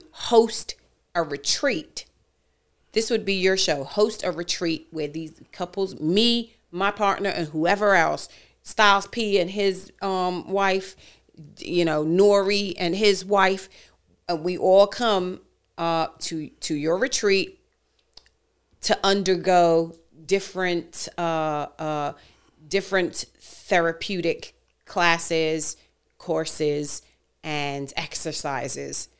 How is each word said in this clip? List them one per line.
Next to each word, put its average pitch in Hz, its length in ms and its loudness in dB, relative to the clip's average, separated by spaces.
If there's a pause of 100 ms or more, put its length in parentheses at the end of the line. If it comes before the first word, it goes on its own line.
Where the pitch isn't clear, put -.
(120)
host - 640 0 (380)
a 170 100 -2
retreat. - 840 -4 (880)
This 220 160 0
would 220 160 0
be 196 80 0
your 190 240 2
show. 143 260 -2
Host 220 400 -2
a 180 80 -2
retreat 165 600 -6
where 151 180 -6
these 156 240 -10 (180)
couples, 185 480 -6
me, 226 540 2 (180)
my 196 200 0
partner, 202 400 0
and 160 180 -4
whoever 190 460 2
else, 156 340 2 (340)
Styles 202 440 4
P 208 320 0
and 175 120 0
his, 196 400 -2 (100)
um, 185 480 -2
wife, 190 460 0 (640)
you 175 240 0
know, 151 220 0
Nori 202 720 4
and 175 180 -2
his 202 300 2
wife, 190 420 2 (640)
uh, 165 60 -2
we 170 200 -4
all 196 300 6
come, 196 540 -2 (360)
uh, 165 300 -2 (120)
to, 156 280 -8 (140)
to - 120 -4
your 156 240 0
retreat 202 640 0 (1200)
to - 200 0
undergo 175 880 2 (320)
different, 180 920 -4
uh, 156 500 -2 (100)
uh, 151 360 -6 (560)
different 190 560 -2 (160)
therapeutic 165 1120 -2 (300)
classes, 165 880 0 (420)
courses, 156 840 -2 (420)
and 143 540 -6
exercises 143 1120 -6 (100)